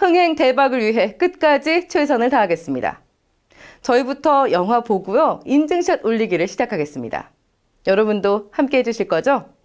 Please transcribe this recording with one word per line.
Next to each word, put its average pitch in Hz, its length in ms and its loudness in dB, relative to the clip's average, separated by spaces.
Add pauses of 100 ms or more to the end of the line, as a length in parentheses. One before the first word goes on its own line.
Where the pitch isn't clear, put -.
흥행 349 340 2
대박을 262 460 2
위해 214 360 0
끝까지 320 720 0
최선을 277 420 0
다하겠습니다. 165 720 -2 (800)
저희부터 269 680 2
영화 196 300 0
보고요, 220 640 -2
인증샷 320 600 0
올리기를 202 420 0
시작하겠습니다. 147 840 -6 (560)
여러분도 208 640 0
함께해 269 320 0
주실 226 260 -4
거죠? 180 420 0 (140)